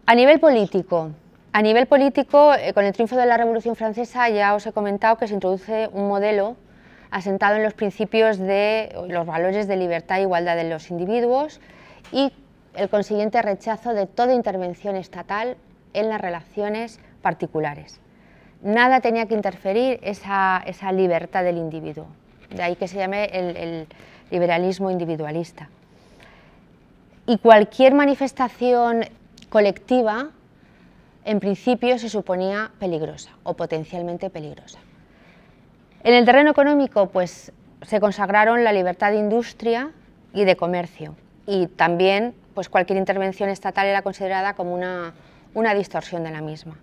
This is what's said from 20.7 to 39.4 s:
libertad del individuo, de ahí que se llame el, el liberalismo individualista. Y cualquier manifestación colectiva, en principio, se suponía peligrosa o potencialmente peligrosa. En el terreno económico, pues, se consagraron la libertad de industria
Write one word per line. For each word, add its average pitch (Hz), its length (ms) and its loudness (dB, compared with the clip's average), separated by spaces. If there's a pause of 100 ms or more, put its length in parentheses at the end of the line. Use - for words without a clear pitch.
libertad 180 540 0
del 175 140 -2
individuo, 156 480 -10 (440)
de 185 120 -8
ahí 175 120 -2
que 180 140 -6
se 190 80 -12
llame 196 300 -4
el, 180 300 -6
el 165 300 -8 (440)
liberalismo 180 600 0
individualista. 165 760 -6 (1600)
Y 233 120 2
cualquier 226 560 6
manifestación 247 1120 0 (460)
colectiva, 220 800 0 (960)
en 208 160 -2
principio, 240 580 0
se 226 100 -10
suponía 196 600 -4 (100)
peligrosa 156 500 -8 (140)
o 175 100 -6
potencialmente 175 760 -8
peligrosa. 151 480 -18 (1200)
En 233 100 6
el 240 120 8
terreno 277 260 8
económico, 277 580 2
pues, - 440 -6 (300)
se 214 180 -2
consagraron 208 640 2
la 214 80 2
libertad 185 380 0
de 214 80 0
industria 233 720 -2 (440)